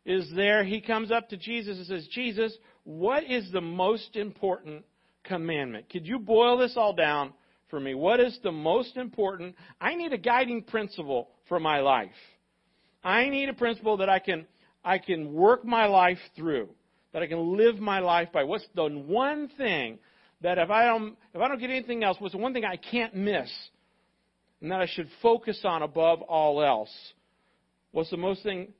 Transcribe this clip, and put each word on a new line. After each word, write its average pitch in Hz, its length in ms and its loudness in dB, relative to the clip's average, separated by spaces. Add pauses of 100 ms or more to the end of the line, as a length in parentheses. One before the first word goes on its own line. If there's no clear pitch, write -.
is 180 300 -2
there. 202 300 4
He 202 180 -4
comes 220 280 -2
up 226 200 -2
to 196 80 -10
Jesus 208 400 -8
and 180 80 -14
says, 170 220 -8
"Jesus, 226 460 -4 (280)
what 208 420 -2
is 240 260 -4
the 180 120 -4
most 185 540 -2
important 185 680 -6 (380)
commandment? 151 680 -6
Could 160 180 -10
you 247 120 -4
boil 226 400 4
this 240 180 0
all 214 160 2
down 147 400 0 (360)
for 147 120 -8
me? 135 140 -6
What 190 260 2
is 240 220 2
the 185 100 -4
most 185 460 -2
important? 190 580 -6 (240)
I 262 140 -2
need 339 180 -6
a 226 60 -2
guiding 240 460 0
principle 160 640 -4 (180)
for 175 100 0
my 156 220 2
life. 123 300 4 (920)
I 226 280 2
need 277 180 -2
a 262 60 -4
principle 220 440 -2
that 190 120 2
I 190 80 4
can, 170 280 -4 (380)
I 185 140 2
can 160 340 -4
work 220 320 6
my 226 220 2
life 180 320 6 (180)
through, 147 320 -4 (440)
that 165 100 -4
I 170 40 -4
can 165 300 -2
live 220 220 6
my 196 220 -2
life 170 320 2
by. 143 120 2
What's 175 300 -4
the 165 100 0
one 220 720 -2
thing 147 420 -4 (440)
that 180 160 0
if 165 100 2
I 226 160 6
don't, 220 320 0 (160)
if 175 80 -6
I 247 80 2
don't 269 100 -4
get 247 120 -6
anything 240 340 -4
else, 190 160 0
what's 190 120 -8
the 190 60 -8
one 247 140 -4
thing 226 140 -4
I 185 100 -6
can't 226 380 -4
miss 190 360 -2 (1120)
and 156 100 -8
that 185 120 0
I 175 40 0
should 160 220 -6 (140)
focus 226 420 2
on 170 160 0
above 165 400 2
all 151 420 2
else? 117 320 2 (960)
What's 160 180 -2
the 180 60 -6
most 185 260 -4
thing, 190 380 -8